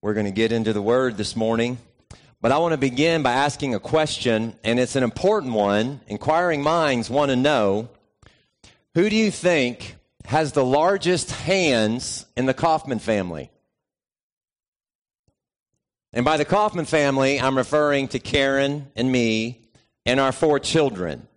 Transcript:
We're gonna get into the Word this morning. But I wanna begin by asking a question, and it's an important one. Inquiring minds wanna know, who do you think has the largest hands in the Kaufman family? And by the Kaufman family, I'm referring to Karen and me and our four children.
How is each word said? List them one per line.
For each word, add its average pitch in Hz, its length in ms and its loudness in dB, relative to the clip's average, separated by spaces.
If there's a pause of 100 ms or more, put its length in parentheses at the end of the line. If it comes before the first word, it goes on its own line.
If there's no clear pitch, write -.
We're 104 120 -2
gonna 104 180 -2
get 110 200 0
into 113 220 0
the 104 80 -2
Word 120 340 0
this 101 220 -6
morning. 117 400 -2 (640)
But 117 100 2
I 139 60 2
wanna 165 180 0
begin 143 480 0
by 127 80 2
asking 135 440 0
a 98 40 -2
question, 120 840 -2
and 117 120 0
it's 127 200 0
an 131 60 2
important 156 500 0
one. 107 540 0
Inquiring 156 540 0
minds 143 480 0
wanna 139 280 0
know, 120 500 2 (1040)
who 190 160 2
do 214 60 0
you 220 160 2
think 139 640 -2 (300)
has 147 260 0
the 135 140 2
largest 165 680 0
hands 131 920 0 (100)
in 123 100 -2
the 131 80 0
Kaufman 151 460 0
family? 92 500 -4 (2500)
And 120 140 -2
by 151 100 2
the 147 80 2
Kaufman 202 400 0
family, 139 560 2
I'm 135 160 0
referring 139 540 0
to 131 100 -4
Karen 139 760 -2
and 123 120 0
me 117 520 0 (440)
and 127 140 2
our 135 140 2
four 151 260 2
children. 107 680 -2 (120)